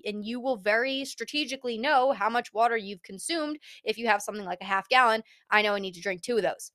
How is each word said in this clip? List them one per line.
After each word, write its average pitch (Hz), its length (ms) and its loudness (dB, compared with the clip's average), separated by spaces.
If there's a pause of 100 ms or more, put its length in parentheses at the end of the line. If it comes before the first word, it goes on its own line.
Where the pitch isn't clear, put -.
and 208 220 -6
you 240 140 -6
will 247 180 -2
very 247 480 0
strategically 247 720 -4
know 269 340 4
how 214 200 0
much 240 200 -2
water 233 240 2
you've 202 280 -6
consumed. 302 560 -6 (240)
If 214 160 -4
you 233 80 -4
have 208 160 4
something 202 200 -8
like 180 180 -6
a 196 40 -12
half 196 240 -2
gallon, 233 320 6 (300)
"I 208 100 6
know 208 140 2
I 202 40 0
need 190 140 -6
to 175 80 -16
drink 185 220 -4
two 240 140 0
of 202 40 2
those." - 340 -2